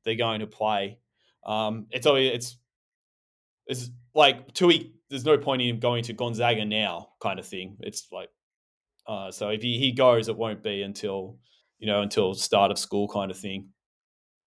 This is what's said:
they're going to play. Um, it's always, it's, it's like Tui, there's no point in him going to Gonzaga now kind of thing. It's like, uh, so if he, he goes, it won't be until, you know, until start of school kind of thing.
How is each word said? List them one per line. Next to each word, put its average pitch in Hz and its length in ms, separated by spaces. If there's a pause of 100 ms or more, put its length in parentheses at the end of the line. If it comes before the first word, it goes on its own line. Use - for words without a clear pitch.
they're 113 100
going 113 260
to 107 60
play. 107 500 (480)
Um, 107 460
it's 123 160
always, 131 260
it's, 123 240 (1080)
it's 127 240 (240)
like - 400
Tui, 170 400 (160)
there's 135 160
no 151 100
point 135 240
in 123 80
him 117 100
going 120 260
to 117 100
Gonzaga 117 500
now 104 460 (100)
kind 95 180
of 90 80
thing. 98 340
It's - 300
like, 92 200 (760)
uh, 98 240
so 104 200
if 107 100
he, 120 180
he 131 140
goes, 120 360
it 107 100
won't 110 240
be 101 180
until, 98 560 (420)
you 107 80
know, 104 140
until 101 320
start 98 380
of 98 80
school 101 300
kind 98 220
of 92 80
thing. 98 300 (800)